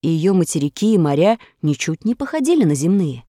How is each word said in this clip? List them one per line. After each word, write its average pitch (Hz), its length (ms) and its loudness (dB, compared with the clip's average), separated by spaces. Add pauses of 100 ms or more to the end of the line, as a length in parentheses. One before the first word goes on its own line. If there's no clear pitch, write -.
и 170 60 -2
ее 165 260 0
материки 170 600 0
и 202 40 4
моря 165 400 2 (240)
ничуть 156 420 -4
не 233 100 -2
походили 294 500 0
на 147 100 2
земные. 151 540 -2